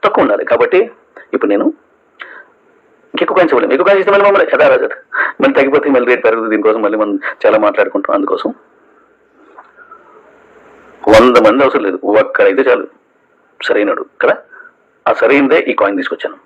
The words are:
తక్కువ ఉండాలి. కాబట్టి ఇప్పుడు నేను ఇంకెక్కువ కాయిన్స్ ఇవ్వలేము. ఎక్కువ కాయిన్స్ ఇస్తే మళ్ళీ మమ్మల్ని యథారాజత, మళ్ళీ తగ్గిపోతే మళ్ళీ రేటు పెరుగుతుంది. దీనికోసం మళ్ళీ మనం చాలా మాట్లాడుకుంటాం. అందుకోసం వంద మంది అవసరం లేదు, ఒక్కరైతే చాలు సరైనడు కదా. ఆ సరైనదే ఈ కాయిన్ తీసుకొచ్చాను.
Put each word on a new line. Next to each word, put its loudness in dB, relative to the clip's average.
తక్కువ 0
ఉండాలి. -2
కాబట్టి 0
ఇప్పుడు -2
నేను -2
ఇంకెక్కువ -4
కాయిన్స్ 2
ఇవ్వలేము. 0
ఎక్కువ 0
కాయిన్స్ 2
ఇస్తే 0
మళ్ళీ 2
మమ్మల్ని 2
యథారాజత, 2
మళ్ళీ 0
తగ్గిపోతే 0
మళ్ళీ 0
రేటు 0
పెరుగుతుంది. -2
దీనికోసం 0
మళ్ళీ -2
మనం -4
చాలా 2
మాట్లాడుకుంటాం. -2
అందుకోసం -4
వంద 6
మంది 4
అవసరం 0
లేదు, -4
ఒక్కరైతే 2
చాలు 0
సరైనడు -4
కదా. 0
ఆ 0
సరైనదే 2
ఈ -2
కాయిన్ -2
తీసుకొచ్చాను. -10